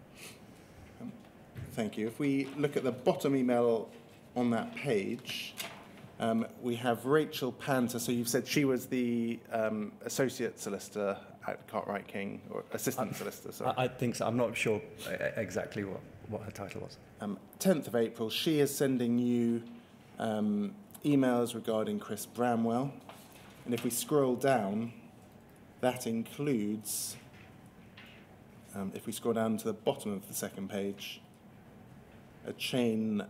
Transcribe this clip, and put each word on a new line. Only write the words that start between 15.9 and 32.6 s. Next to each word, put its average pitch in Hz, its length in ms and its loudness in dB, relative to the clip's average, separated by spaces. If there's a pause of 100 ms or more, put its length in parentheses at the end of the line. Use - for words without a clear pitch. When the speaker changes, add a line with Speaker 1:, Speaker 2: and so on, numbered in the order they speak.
Speaker 2:
what 104 160 -6
her 98 60 -8
title 98 300 -10
was. 95 160 -12 (240)
Speaker 1:
Um, 101 180 -6 (200)
tenth 180 280 4
of - 80 -8
April, 113 360 2
she 156 300 2
is 139 140 6
sending 123 440 4
you, 120 440 4 (560)
um, 104 560 0 (300)
emails 127 500 4
regarding 110 440 0
Chris 104 260 -6
Bramwell. 120 680 2 (720)
And 120 80 0
if 113 100 -2
we 123 60 2
scroll 131 460 4
down, 113 580 2 (880)
that 123 240 0
includes, 113 1120 -2 (1600)
um, 98 200 -4
if - 120 -8
we 113 60 -6
scroll 117 220 0
down 113 240 2
to - 60 -8
the 110 100 0
bottom - 380 -2
of 95 160 -6
the - 60 -12
second 98 360 -6
page, 101 500 -6 (1300)
a - 80 -6
chain 110 760 2